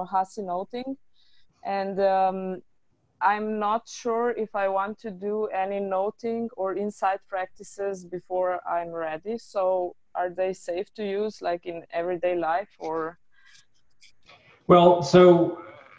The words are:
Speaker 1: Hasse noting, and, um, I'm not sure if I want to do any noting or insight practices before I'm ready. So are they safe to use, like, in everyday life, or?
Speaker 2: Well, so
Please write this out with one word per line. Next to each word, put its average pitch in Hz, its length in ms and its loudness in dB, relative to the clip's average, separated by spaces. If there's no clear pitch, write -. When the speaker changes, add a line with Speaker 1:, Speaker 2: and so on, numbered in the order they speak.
Speaker 1:
Hasse 190 280 -4
noting, 208 580 -8
and, 196 360 -4
um, 190 600 0
I'm 214 360 0
not 214 280 -2
sure 240 440 -2
if 214 240 -6
I 196 120 0
want 196 340 -2
to 226 100 -10
do 208 420 -4
any 196 260 -2
noting 214 800 -4
or 190 180 -4
insight 202 440 -2
practices 196 760 -8
before 180 640 -4
I'm 170 220 -4
ready. 165 480 -6
So 185 580 -2
are 180 160 -2
they 185 220 -2
safe 180 420 -8
to 214 100 -6
use, 202 340 -4
like, 175 280 -4
in 170 240 -10
everyday 175 440 -2
life, 175 440 -2
or? 160 400 -6
Speaker 2:
Well, 175 380 8
so 180 580 8